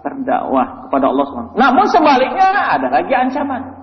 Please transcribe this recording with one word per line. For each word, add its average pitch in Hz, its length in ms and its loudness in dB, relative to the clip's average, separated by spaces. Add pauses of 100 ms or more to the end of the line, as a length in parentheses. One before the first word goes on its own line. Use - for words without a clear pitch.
berdakwah - 840 -4
kepada 135 200 0
Allah 135 240 0
Subhanahu 117 160 -10
wa - 80 -18
taala. 214 80 2
Namun 277 240 4
sebaliknya 311 600 4 (280)
ada 269 160 -2
lagi - 240 0
ancaman. 262 460 -2 (220)